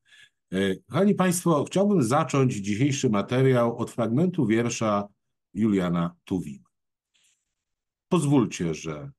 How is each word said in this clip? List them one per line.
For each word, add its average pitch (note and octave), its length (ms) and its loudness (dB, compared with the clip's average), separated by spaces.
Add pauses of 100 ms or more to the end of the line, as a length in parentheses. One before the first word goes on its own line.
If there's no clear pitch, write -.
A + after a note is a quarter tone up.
(540)
Y, F#2+ 340 -2
kochani G3 260 2
państwo, F3 500 0
chciałbym G3 380 0
zacząć C3 520 0
dzisiejszy G#2+ 560 -2
materiał A#2+ 680 2
od A2+ 120 -6
fragmentu B2+ 560 0
wiersza A2 600 0 (460)
Juliana F2 600 0 (100)
Tuwima. D#2+ 400 -6 (1400)
Pozwólcie, B2+ 680 2
że D2+ 440 -10